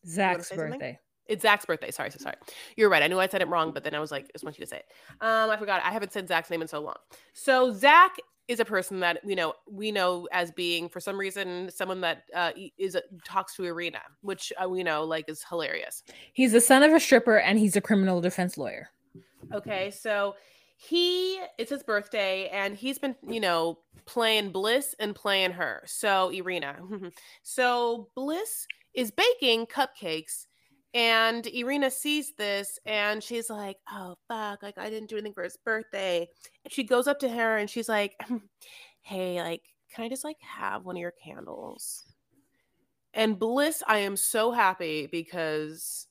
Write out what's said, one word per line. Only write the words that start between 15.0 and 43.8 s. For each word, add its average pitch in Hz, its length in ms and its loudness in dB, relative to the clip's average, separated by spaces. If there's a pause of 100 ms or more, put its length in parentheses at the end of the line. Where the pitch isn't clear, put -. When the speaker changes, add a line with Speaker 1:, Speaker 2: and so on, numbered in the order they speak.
Speaker 1:
like, 160 240 -4
is 156 220 -10
hilarious. - 540 -6 (300)
Speaker 2:
He's 254 180 4
the 233 100 10
son 269 220 10
of 311 100 10
a 320 60 10
stripper, 233 400 6
and 202 180 4
he's 208 180 4
a 202 60 4
criminal 190 400 4
defense 180 380 -2
lawyer. - 300 -8 (640)
Speaker 1:
Okay, 202 380 -4
so 202 460 -2 (420)
he, 359 640 0 (160)
it's 233 140 -6
his 277 100 -6
birthday, 202 680 -2
and 202 260 -4
he's 240 240 -6
been, 269 160 -4 (120)
you 226 120 -4
know, 170 400 2 (260)
playing 220 460 0
Bliss 220 480 0
and 208 160 -4
playing 190 380 0
her. 156 340 -6
So 190 420 2
Irina. 175 480 -6 (100)
<laughs> 190 240 -10 (300)
So 240 720 0
Bliss 311 540 -6 (260)
is 240 180 -2
baking 277 540 2
cupcakes, 180 800 -4 (480)
and 226 540 2
Irina 262 440 0
sees 294 460 -4
this, 202 480 -4
and 214 360 -2
she's 233 280 -6
like, 208 260 -8 (160)
"Oh, 185 240 -12 (140)
fuck, 214 340 -8
like, 202 140 -14
I 208 120 -8
didn't 214 200 -10
do 220 80 -6
anything 214 160 -8
for 180 100 -8
his - 140 -10
birthday." 196 720 -2 (340)
And - 80 -16
she 262 140 -2
goes 247 200 4
up 285 140 0
to 269 80 -2
her, 226 300 0
and 208 120 -2
she's 233 200 -6
like, 202 280 0 (460)
<laughs> - 380 -20
"Hey, 185 420 -4
like, 170 200 -6 (300)
can 226 120 -10
I 233 40 -8
just, 262 140 -8
like, 311 160 -10
have 196 460 -8
one 180 100 -8
of 175 60 -8
your 175 100 -8 (100)
candles?" - 840 -14 (1080)
And 220 240 2
Bliss, 269 480 0